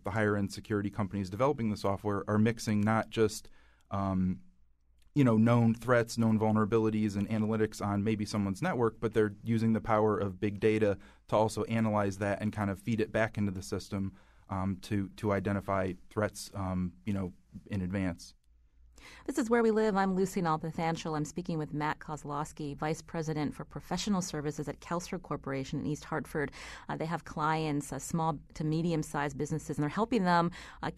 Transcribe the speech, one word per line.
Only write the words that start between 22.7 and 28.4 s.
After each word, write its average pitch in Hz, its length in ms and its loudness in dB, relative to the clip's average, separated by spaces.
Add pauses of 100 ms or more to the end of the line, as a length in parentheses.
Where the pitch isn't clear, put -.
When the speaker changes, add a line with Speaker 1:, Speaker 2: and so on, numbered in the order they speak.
Speaker 2:
Vice 156 260 -2
President 151 540 -4
for - 80 -10
Professional 180 580 -4
Services 151 460 -4
at - 140 -8
Kelser 175 400 -6
Corporation 135 580 -6
in - 80 -4
East 147 160 -4
Hartford. 147 480 -4 (380)
Uh, 147 80 -6
they 156 80 -4
have 165 180 -6
clients, 156 720 -2
uh, 131 60 -6
small 165 380 -2 (180)